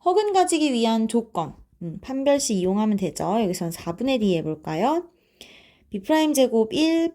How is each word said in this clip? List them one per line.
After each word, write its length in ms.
허근 280
가지기 400
위한 360
조건, 460
음, 200
판별식 560
이용하면 400
되죠. 460
여기선 280
사분의 480
D 200
해볼까요? 720
B 100
프라임 340
제곱 400
일 400